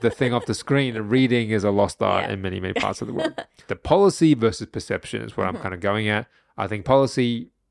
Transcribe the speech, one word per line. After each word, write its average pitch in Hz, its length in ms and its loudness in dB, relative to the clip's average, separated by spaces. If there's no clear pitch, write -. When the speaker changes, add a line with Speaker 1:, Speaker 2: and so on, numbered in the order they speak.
Speaker 1:
the 117 80 2
thing 120 240 0
off 120 140 -2
the 110 80 -2
screen, 135 420 0
and 107 140 -6
reading 120 400 4
is 107 120 2
a 101 80 2
lost 101 320 2
art 95 220 2
Speaker 2:
Yeah. 95 80 -4
Speaker 1:
in 98 80 -4
many, 95 180 -4
many 92 140 -4
parts - 300 -4
of 110 40 -6
the - 60 -8
world. 320 220 -4
Speaker 2:
<laughs> - 100 -20
Speaker 1:
The - 100 -6
policy 165 560 4
versus 113 360 0
perception - 520 -8
is 110 160 -12
what 101 100 0
I'm 92 60 -2
Speaker 2:
Mm-hmm. - 100 -10
Speaker 1:
kinda 95 140 -8
going 101 320 -2
at. 107 180 -2
I 101 120 -4
think 104 180 -8
policy 127 640 2